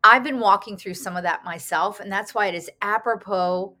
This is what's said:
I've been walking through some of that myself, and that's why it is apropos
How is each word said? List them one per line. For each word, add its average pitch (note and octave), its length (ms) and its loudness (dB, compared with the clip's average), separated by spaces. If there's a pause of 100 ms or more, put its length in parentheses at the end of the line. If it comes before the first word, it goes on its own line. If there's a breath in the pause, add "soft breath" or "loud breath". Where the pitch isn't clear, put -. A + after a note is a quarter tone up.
I've A#3+ 220 8
been C4+ 160 -4
walking G3+ 360 4
through F#3 180 -10
some F3+ 220 -8
of F3+ 60 -4
that E3+ 220 -4
myself, F3 560 -4
and G3 100 -12
that's G3+ 240 -4
why G#3 140 0
it F3 80 -4
is E3+ 120 -10 (140)
apropos G3 960 -2